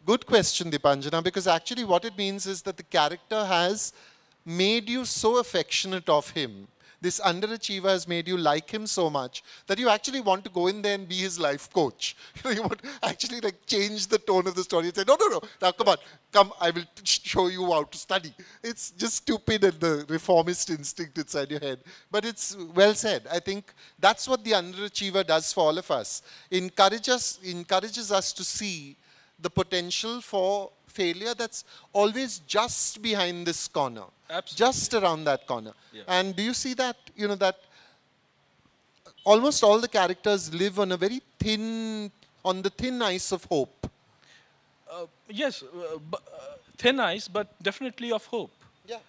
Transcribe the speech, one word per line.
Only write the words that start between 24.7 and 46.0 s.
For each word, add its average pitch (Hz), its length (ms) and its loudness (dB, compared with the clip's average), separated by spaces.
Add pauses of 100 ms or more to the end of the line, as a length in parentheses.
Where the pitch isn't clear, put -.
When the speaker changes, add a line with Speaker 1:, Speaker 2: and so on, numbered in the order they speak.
Speaker 1:
does 160 280 2
for 190 160 -2
all 156 100 2
of 180 140 -10
us. 117 300 -4 (280)
Encourage 196 580 2
us, 247 360 -2
encourages 190 680 -4
us 190 220 0
to 190 100 -8
see 165 540 -6 (440)
the 170 100 -4
potential 190 720 -4
for 196 500 -2 (180)
failure 190 440 -4
that's 226 320 -6 (280)
always 214 480 0
just - 600 -2
behind 180 460 -2
this - 220 -4
corner. 120 340 -2 (280)
Speaker 2:
Absolutely. 160 260 -8 (100)
Speaker 1:
Just - 280 0
around 170 300 2
that 139 220 0
corner. 110 260 -6 (200)
Speaker 2:
Yeah. 113 160 -18
Speaker 1:
And 185 280 0
do 196 60 -2
you 233 100 -2
see 254 220 -4
that, 247 220 -2 (200)
you 208 120 -4
know, 202 80 0
that 185 200 2 (1700)
almost 240 380 6
all 214 160 8
the 233 100 0
characters 185 640 2
live 185 260 0
on 190 140 0
a 180 40 0
very 208 240 0 (180)
thin, 220 720 -4 (340)
on 185 180 0
the 196 80 0
thin 247 300 -4
ice 185 320 0
of 175 120 -4
hope? - 460 -2 (1000)
Speaker 2:
Uh, 170 160 -12 (220)
yes, 233 340 -6
uh, 160 360 -10
bu-, 156 180 -10